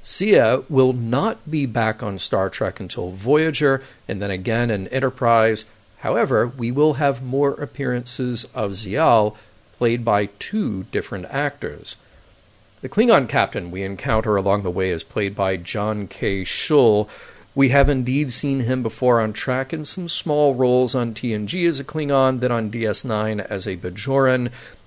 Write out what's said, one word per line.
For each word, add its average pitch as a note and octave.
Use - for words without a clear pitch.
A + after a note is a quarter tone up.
Sia C#3+
will C3
not B2+
be D3+
back A2
on G2
Star F#2+
Trek -
until F2+
Voyager, C3+
and G#2+
then G2+
again A2+
in F#2+
Enterprise. A#2
However, C3+
we B2
will D3
have C3
more C#3
appearances B2
of G#2
Zial, G#2+
played A#2+
by G#2
two B2
different F#2+
actors. C#3
The C3
Klingon G3
captain G2+
we F#2+
encounter G#2+
along G2
the F#2
way F#2
is E2+
played G2+
by F#2+
John G#2
K. G2
Schull. A2
We C3+
have C#3
indeed C3
seen C#3
him B2+
before A#2
on A2
Trek C3
in D#3
some F3
small D3
roles B2+
on A#2
T A#2
N G#2+
G E3+
as D3
a C#3
Klingon, C3+
then B2
on A2+
D A2+
S G#2
nine A2
as F#2+
a F#2+
Bajoran. B2